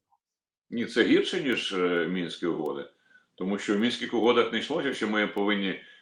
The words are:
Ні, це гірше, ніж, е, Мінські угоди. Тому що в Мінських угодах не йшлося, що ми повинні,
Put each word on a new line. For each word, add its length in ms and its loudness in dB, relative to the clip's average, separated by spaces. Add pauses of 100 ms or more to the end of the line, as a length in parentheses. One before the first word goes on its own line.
(680)
Ні, 160 -4
це 180 2
гірше, 400 2
ніж, 300 -2
е, 340 0
Мінські 380 -6
угоди. 400 -4 (500)
Тому 220 -4
що 180 0
в 40 2
Мінських 340 -2
угодах 400 4
не 60 0
йшлося, 340 -2
що 140 -2
ми 200 2
повинні, 540 -2 (200)